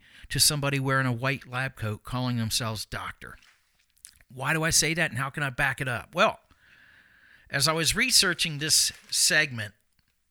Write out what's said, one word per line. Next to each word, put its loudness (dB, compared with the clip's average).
to -2
somebody 2
wearing 2
a 2
white -4
lab -6
coat -6
calling -2
themselves -2
doctor. -12
Why -2
do 0
I 0
say 2
that, 0
and -6
how -4
can -6
I -2
back -2
it -4
up? -8
Well, 2
as 2
I 4
was 0
researching 2
this 2
segment, 2